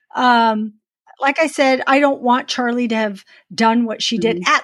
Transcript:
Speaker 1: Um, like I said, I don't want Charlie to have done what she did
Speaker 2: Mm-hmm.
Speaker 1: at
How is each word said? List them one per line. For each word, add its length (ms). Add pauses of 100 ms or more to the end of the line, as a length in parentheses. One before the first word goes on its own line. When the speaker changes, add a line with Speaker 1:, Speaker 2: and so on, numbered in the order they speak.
(160)
Speaker 1:
Um, 580 (460)
like 200
I 80
said, 400
I 120
don't 220
want 260
Charlie 400
to 80
have 280 (300)
done 320
what 160
she 160
did 200
Speaker 2:
Mm-hmm. 180
Speaker 1:
at 80